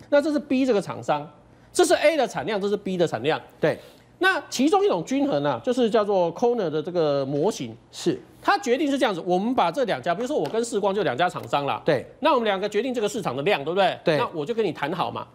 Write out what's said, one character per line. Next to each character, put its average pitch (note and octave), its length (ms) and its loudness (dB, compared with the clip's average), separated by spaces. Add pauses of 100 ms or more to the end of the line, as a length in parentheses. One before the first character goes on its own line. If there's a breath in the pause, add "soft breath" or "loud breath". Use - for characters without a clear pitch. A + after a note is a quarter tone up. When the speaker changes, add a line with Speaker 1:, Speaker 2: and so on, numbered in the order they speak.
Speaker 1:
那 C#4+ 120 4
这 D4+ 120 0
是 D4 80 -2
B C4+ 260 0
这 B3+ 80 2
个 G3+ 80 2
厂 A2+ 180 -10
商， D3 240 -2 (480 soft breath)
这 F4+ 120 4
是 F4+ 100 4
A D#4 220 4
的 B3+ 100 2
产 D3+ 180 -6
量， G3 160 -2
这 G3+ 80 -2
是 G3+ 80 0
B F#3+ 200 -6
的 E3+ 100 4
产 A#2+ 160 -6
量。 C#3 180 0 (200)
Speaker 2:
对。 C#3+ 180 2 (440 loud breath)
Speaker 1:
那 F4+ 280 2
其 C4+ 180 0
中 G4 160 4
一 G#4 40 2
种 F#3+ 140 0
均 C4+ 240 0
衡 D3 180 0
啊， C3+ 200 0
就 B3+ 80 0
是 A#3+ 160 2
叫 G#3 160 2
做 F#3 300 2
Corner A#3+ 340 0
的 D3+ 140 -2
这 D3+ 80 -8
个 D3+ 340 2
模 C#3+ 240 0
型。 B2 260 -6 (180)
Speaker 2:
是。 - 280 -2 (220)
Speaker 1:
它 G4 160 4
决 A#3+ 180 0
定 C#4 140 0
是 C#4 80 0
这 C4+ 60 2
样 G#3+ 100 2
子， D#3+ 120 -6
我 F3+ 120 2
们 A3+ 160 -2
把 G3 160 2
这 B3+ 140 -2
两 E3 160 -2
家， E3+ 140 -2
比 G3 80 -4
如 B3+ 40 -2
说 C#4 80 -4
我 F#3+ 140 0
跟 A3 160 -2
世 A#3 160 -4
光 G3 140 2
就 G#3 80 0
两 C#3 140 0
家 F3 120 2
厂 D3+ 180 -8
商 C#3+ 200 0
啦。 A#2+ 180 -2
Speaker 2:
对。 C3 200 2 (160)
Speaker 1:
那 D#4 120 4
我 C#4+ 40 4
们 A#3 80 0
两 G3 140 0
个 G3 80 -2
决 G#3 160 -2
定 B3+ 100 -4
这 A#3+ 80 -4
个 G#3 80 0
市 A3 120 -6
场 D3 140 -4
的 C3+ 80 -4
量， D#3+ 220 0
对 D#3 80 -4
不 F#3 60 0
对？ F3 260 2
Speaker 2:
对。 D#3+ 140 2
Speaker 1:
那 A#3+ 160 0
我 D3+ 100 -6
就 G#3 80 -6
跟 A3+ 120 0
你 F3 80 -2
谈 C#3+ 200 -4
好 D3+ 180 -2
嘛。 A2 240 -8